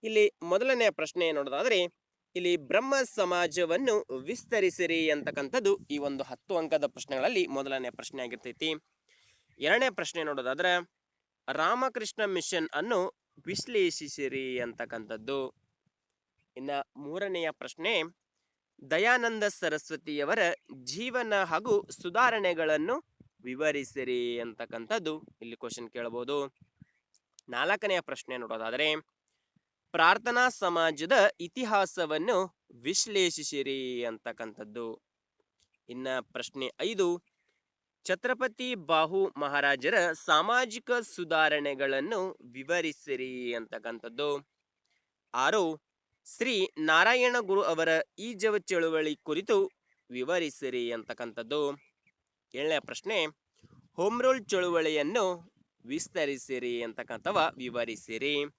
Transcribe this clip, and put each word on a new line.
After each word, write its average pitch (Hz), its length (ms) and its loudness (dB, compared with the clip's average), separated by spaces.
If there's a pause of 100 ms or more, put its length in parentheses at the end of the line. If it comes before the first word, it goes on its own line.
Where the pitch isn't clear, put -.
ಇಲ್ಲಿ 220 300 4 (100)
ಮೊದಲನೆಯ 226 480 4
ಪ್ರಶ್ನೆ 160 420 0
ನೋಡೋದಾದ್ರೆ 170 720 0 (320)
ಇಲ್ಲಿ 175 200 2
ಬ್ರಹ್ಮ 202 380 0 (200)
ಸಮಾಜವನ್ನು 180 1040 0
ವಿಸ್ತರಿಸಿರಿ 165 920 0
ಅಂತಕ್ಕಂಥದ್ದು 147 680 0 (120)
ಈ 143 80 -2
ಒಂದು 139 260 -4
ಹತ್ತು - 320 -6
ಅಂಕದ 156 300 2
ಪ್ರಶ್ನೆಗಳಲ್ಲಿ 151 600 0
ಮೊದಲನೇ 135 440 -4
ಪ್ರಶ್ನೆ 127 320 -10
ಆಗಿರ್ತೈತಿ. 123 480 -6 (880)
ಎರಡನೇ 226 320 2
ಪ್ರಶ್ನೆ 170 320 -6
ನೋಡೋದಾದ್ರೆ 147 500 0 (760)
ರಾಮಕೃಷ್ಣ 214 760 0
ಮಿಷನ್ 170 500 -2
ಅನ್ನು 180 240 0 (480)
ವಿಶ್ಲೇಷಿಸಿರಿ 147 1120 -2
ಅಂತಕ್ಕಂಥದ್ದು. 113 800 -6 (1200)
ಇನ್ನ 135 140 -8 (260)
ಮೂರನೆಯ 170 540 -4
ಪ್ರಶ್ನೆ 165 520 -2 (880)
ದಯಾನಂದ 226 540 2
ಸರಸ್ವತಿಯವರ 156 960 -2 (460)
ಜೀವನ 226 500 -4 (100)
ಹಾಗೂ 202 420 0 (160)
ಸುಧಾರಣೆಗಳನ್ನು 180 960 2 (480)
ವಿವರಿಸಿರಿ 127 960 -2
ಅಂತಕ್ಕಂಥದ್ದು 117 840 -6 (180)
ಇಲ್ಲಿ 117 160 -14
ಕ್ವಶನ್ 117 340 -12
ಕೇಳಬಹುದು. 120 480 -6 (1080)
ನಾಲ್ಕನೆಯ 180 520 0
ಪ್ರಶ್ನೆ 131 360 -8
ನೋಡೋದಾದ್ರೆ 113 520 -2 (1040)
ಪ್ರಾರ್ಥನಾ 233 540 6
ಸಮಾಜದ 165 640 2 (280)
ಇತಿಹಾಸವನ್ನು 190 960 0 (380)
ವಿಶ್ಲೇಷಿಸಿರಿ 139 1300 -2
ಅಂತಕ್ಕಂಥದ್ದು. 113 840 -8 (1000)
ಇನ್ನ 127 200 -8 (120)
ಪ್ರಶ್ನೆ 127 500 -8 (100)
ಐದು 190 260 0 (1000)
ಛತ್ರಪತಿ 247 680 -2
ಬಾಹು 165 640 2
ಮಹಾರಾಜರ 143 760 2
ಸಾಮಾಜಿಕ 220 800 2 (240)
ಸುಧಾರಣೆಗಳನ್ನು 151 1200 0 (160)
ವಿವರಿಸಿರಿ 131 1040 -4
ಅಂತಕ್ಕಂಥದ್ದು. 117 720 -6 (1080)
ಆರು 156 280 4 (760)
ಶ್ರೀ 233 300 0 (120)
ನಾರಾಯಣ 220 640 4
ಗುರು 196 220 2
ಅವರ 160 260 2 (300)
ಈಜವ 208 400 -2
ಚಳುವಳಿ 160 640 0
ಕುರಿತು 190 480 2 (400)
ವಿವರಿಸಿರಿ 127 840 -2
ಅಂತಕ್ಕಂಥದ್ದು. 117 720 -6 (920)
ಏಳನೇ 147 260 0
ಪ್ರಶ್ನೆ 170 460 -2 (720)
ಹೋಮ್ 220 260 0
ರೂಲ್ 262 240 4
ಚಳುವಳಿಯನ್ನು 175 1080 0 (300)
ವಿಸ್ತರಿಸಿರಿ 127 1000 -2
ಅಂತಕ್ಕಂಥವ 123 720 0
ವಿವರಿಸಿರಿ. 120 800 -4 (220)